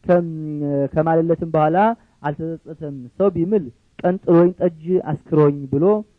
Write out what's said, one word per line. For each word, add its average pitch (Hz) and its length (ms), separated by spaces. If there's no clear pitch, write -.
ከም-፣ 175 260
ከማለለትም 165 600
በኋላ 156 280
አልተጸጸተም። 156 720
ሰው 196 180
ቢምል 175 340
ቀን 180 200
ጥሎኝ 175 360
ጠጅ 170 240
አስክሮኝ 147 500
ብሎ 139 180